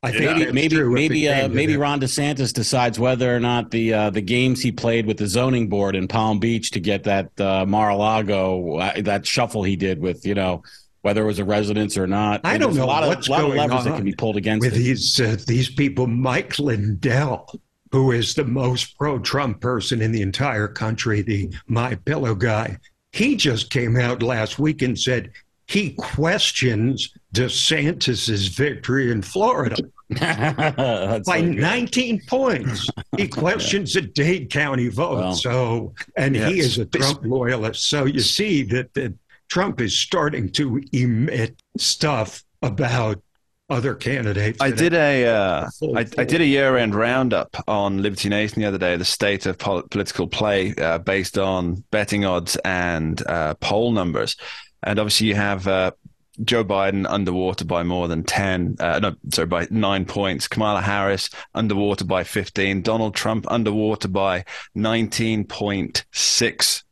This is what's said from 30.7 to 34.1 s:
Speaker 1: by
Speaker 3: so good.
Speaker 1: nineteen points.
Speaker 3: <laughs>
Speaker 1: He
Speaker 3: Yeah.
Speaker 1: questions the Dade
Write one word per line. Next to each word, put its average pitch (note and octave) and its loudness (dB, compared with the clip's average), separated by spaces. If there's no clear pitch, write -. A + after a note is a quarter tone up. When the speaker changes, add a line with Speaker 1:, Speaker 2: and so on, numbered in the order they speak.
Speaker 1:
by E3+ 2
Speaker 3:
so E3+ 2
good. E3+ 0
Speaker 1:
nineteen A#3 0
points. F3 0
Speaker 3:
<laughs> - -8
Speaker 1:
He G3+ 0
Speaker 3:
Yeah. D3 -4
Speaker 1:
questions F#3+ -2
the F#3 2
Dade D3+ 0